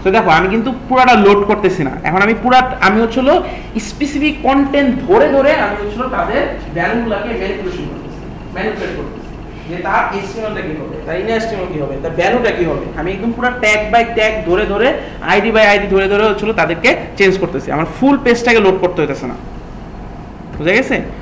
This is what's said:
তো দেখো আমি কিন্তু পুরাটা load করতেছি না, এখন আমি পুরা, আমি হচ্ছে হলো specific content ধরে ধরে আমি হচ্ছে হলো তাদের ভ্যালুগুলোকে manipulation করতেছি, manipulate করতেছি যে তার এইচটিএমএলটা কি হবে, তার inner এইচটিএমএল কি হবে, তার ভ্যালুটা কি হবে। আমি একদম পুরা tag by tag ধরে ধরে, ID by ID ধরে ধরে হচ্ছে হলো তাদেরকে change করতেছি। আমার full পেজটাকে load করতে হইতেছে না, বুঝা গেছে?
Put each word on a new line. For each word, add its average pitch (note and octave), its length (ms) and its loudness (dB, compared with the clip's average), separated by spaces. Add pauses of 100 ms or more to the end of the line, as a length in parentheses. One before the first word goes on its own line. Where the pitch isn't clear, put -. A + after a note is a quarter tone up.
তো - 120 2
দেখো F#3 220 2
আমি F3 160 2
কিন্তু A3+ 160 0 (180)
পুরাটা B3+ 280 6 (100)
load G3+ 140 8 (100)
করতেছি F#3 380 2
না, B2+ 60 -4 (140)
এখন E3+ 180 2
আমি A3 180 2
পুরা, B3 160 6 (280)
আমি G3+ 160 4
হচ্ছে A3+ 180 0
হলো C#4+ 140 6 (520)
specific D4 480 -2 (120)
content C#4 420 4 (180)
ধরে D4+ 280 6
ধরে C#4 160 4 (140)
আমি G3+ 160 -2
হচ্ছে - 180 -6
হলো B3+ 180 -4
তাদের G#3+ 240 -2 (340)
ভ্যালুগুলোকে G#3+ 560 -2 (100)
manipulation F3+ 500 -6
করতেছি, - 280 -12 (360)
manipulate F#3+ 420 -6
করতেছি - 320 -10 (400)
যে E3+ 80 -8 (100)
তার A3 160 0 (140)
এইচটিএমএলটা G#3+ 500 -6
কি D3+ 140 -6
হবে, - 140 -10 (100)
তার D#3+ 160 -6
inner A3 180 -2
এইচটিএমএল G#3 340 -6
কি D#3 100 -6
হবে, C#3 200 -6
তার D#3+ 160 -4
ভ্যালুটা A3+ 380 2
কি F3+ 120 0
হবে। C3+ 160 -4 (140)
আমি D#3+ 160 -4
একদম A3 200 -4
পুরা A#3+ 140 0 (140)
tag G#3+ 160 2 (140)
by A#3 100 6 (140)
tag G#3+ 160 2 (160)
ধরে G3 240 2
ধরে, G#3+ 140 2 (440)
ID G3+ 240 2
by G#3+ 160 8
ID G3+ 240 2
ধরে G3 180 4
ধরে G3+ 160 4
হচ্ছে G#3 160 -2
হলো A3 160 -2
তাদেরকে E3 280 0 (300)
change F#3+ 220 6
করতেছি। C#3+ 340 -4
আমার D#3+ 120 0 (100)
full C#4 180 4 (100)
পেজটাকে A#3+ 400 4
load F#3 180 4
করতে F3+ 180 0
হইতেছে C#3 300 -4
না, - 40 -10 (1200)
বুঝা D#3+ 200 0
গেছে? - 180 0 (260)